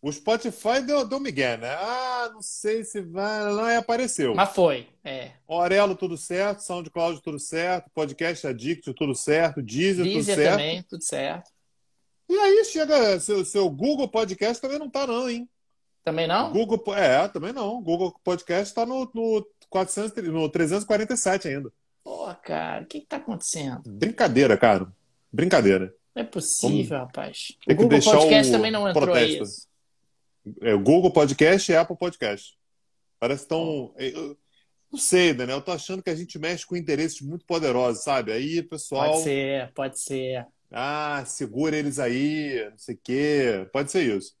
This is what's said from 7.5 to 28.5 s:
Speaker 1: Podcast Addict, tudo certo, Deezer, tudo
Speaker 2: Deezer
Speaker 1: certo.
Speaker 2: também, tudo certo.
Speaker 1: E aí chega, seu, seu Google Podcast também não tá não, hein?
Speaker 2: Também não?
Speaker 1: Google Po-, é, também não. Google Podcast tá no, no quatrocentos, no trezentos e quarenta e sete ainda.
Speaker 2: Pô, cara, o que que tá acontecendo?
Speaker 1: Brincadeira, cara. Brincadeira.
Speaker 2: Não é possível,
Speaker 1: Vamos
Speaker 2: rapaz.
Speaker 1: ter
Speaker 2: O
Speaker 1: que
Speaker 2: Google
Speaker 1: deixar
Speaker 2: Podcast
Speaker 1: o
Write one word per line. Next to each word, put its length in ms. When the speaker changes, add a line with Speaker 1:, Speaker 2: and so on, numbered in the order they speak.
Speaker 1:
Podcast 560
Addict, 460
tudo 200
certo, 480
Deezer, 440
tudo 80
Speaker 2:
Deezer 220
Speaker 1:
certo. 160
Speaker 2:
também, 320
tudo 200
certo. 480
Speaker 1:
E 80
aí 260
chega, 560
seu, 240
seu 260
Google 380
Podcast 540
também 180
não 100
tá 180
não, 220
hein? 200
Speaker 2:
Também 240
não? 260
Speaker 1:
Google 240
Po-, 160
é, 340
também 240
não. 300
Google 320
Podcast 500
tá 120
no, 280
no 320
quatrocentos, 540
no 240
trezentos 360
e 40
quarenta 280
e 20
sete 300
ainda. 260
Speaker 2:
Pô, 320
cara, 480
o 20
que 160
que 60
tá 100
acontecendo? 680
Speaker 1:
Brincadeira, 720
cara. 300
Brincadeira. 600
Speaker 2:
Não 80
é 20
possível, 760
Speaker 1:
Vamos 80
Speaker 2:
rapaz. 400
Speaker 1:
ter 260
Speaker 2:
O 40
Speaker 1:
que 60
Speaker 2:
Google 60
Speaker 1:
deixar 220
Speaker 2:
Podcast 380
Speaker 1:
o 60